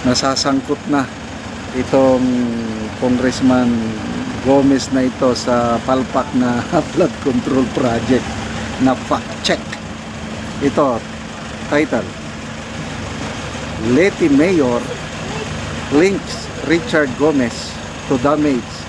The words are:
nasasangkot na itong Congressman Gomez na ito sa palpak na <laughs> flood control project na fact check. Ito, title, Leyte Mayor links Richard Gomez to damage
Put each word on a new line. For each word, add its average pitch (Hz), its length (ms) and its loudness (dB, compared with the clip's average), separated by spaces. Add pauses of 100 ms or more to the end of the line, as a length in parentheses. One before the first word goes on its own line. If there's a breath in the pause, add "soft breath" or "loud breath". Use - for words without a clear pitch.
nasasangkot 135 720 2 (160)
na 139 160 2 (720)
itong 127 480 4 (720)
Congressman 127 720 4 (720)
Gomez 135 480 4
na 131 160 2
ito 127 240 2
sa 117 560 2
palpak 131 480 0
na 123 240 2 (120)
<laughs> 160 200 0
flood 131 320 2
control 127 480 2
project 117 560 0 (560)
na 131 80 6 (160)
fact - 240 -2 (160)
check. 180 160 0 (960)
Ito, 135 400 2 (720)
title, 143 320 2 (1900)
Leyte 180 320 4
Mayor 139 560 4 (1120)
links 185 560 2 (160)
Richard 160 480 2
Gomez 135 560 0 (400)
to 135 80 2
damage 143 480 2 (220)